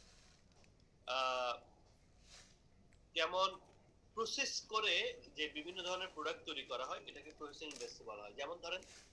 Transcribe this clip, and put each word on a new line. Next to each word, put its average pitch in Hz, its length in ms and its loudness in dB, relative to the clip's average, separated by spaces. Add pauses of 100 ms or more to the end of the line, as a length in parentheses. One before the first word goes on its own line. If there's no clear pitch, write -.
(1080)
আহ, 127 500 4 (1600)
যেমন 185 460 6 (540)
process - 480 0
করে 208 600 2 (140)
যে 151 120 2
বিভিন্ন 170 360 -6
ধরনের 185 240 0
product 156 380 -2
তৈরি 147 180 -4
করা 131 220 0
হয়, 185 220 -4
এটাকে 147 300 -12
processing 147 320 -8
ইন্ডাস্ট্রি 120 360 -8
বলা 104 180 -6
হয়। 104 100 -10
যেমন 147 280 -4
ধরেন, 170 200 -2 (320)